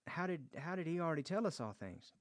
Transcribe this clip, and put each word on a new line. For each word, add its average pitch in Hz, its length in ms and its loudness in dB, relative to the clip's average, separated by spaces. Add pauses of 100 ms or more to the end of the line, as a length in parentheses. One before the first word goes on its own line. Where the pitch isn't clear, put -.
how 175 200 0
did, 156 300 -2
how 165 180 -4
did 180 120 0
he 170 120 2
already 160 240 4
tell 202 240 2
us 170 140 0
all 107 140 -2
things?" - 460 -10